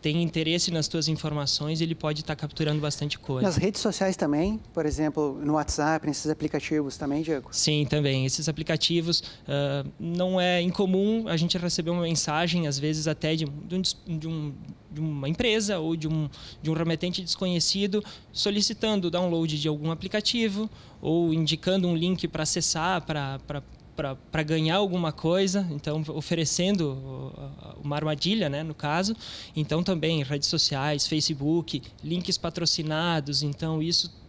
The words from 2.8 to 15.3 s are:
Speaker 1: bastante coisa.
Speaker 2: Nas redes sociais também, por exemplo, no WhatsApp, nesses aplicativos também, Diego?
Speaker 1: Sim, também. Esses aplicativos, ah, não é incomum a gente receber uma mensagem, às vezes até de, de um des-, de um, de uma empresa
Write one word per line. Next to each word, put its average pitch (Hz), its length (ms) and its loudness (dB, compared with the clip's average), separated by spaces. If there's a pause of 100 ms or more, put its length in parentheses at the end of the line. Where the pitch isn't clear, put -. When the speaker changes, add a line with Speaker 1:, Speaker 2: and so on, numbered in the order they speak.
Speaker 1:
bastante 147 400 -4
coisa. 135 260 0
Speaker 2:
Nas 170 100 4
redes 196 240 0
sociais 190 360 2
também, 175 440 2 (140)
por 160 100 0
exemplo, 147 600 0
no 147 100 2
WhatsApp, 151 540 2
nesses 151 200 -2
aplicativos 151 680 -2
também, 147 260 -2
Diego? 151 300 -2
Speaker 1:
Sim, 151 360 4
também. 135 380 2
Esses 147 220 0
aplicativos, 160 760 0 (240)
ah, 143 380 0 (160)
não 180 400 0
é 180 200 4
incomum 196 680 2
a 165 80 0
gente 170 200 2
receber 170 340 0
uma 175 120 2
mensagem, 165 640 2
às 139 140 -2
vezes 156 260 0
até 156 300 0
de, 160 80 0
de 147 320 -6
um 190 40 0
des-, - 240 0
de 160 220 -6
um, 151 280 -4 (360)
de 151 100 -8
uma 147 280 -2
empresa 214 500 2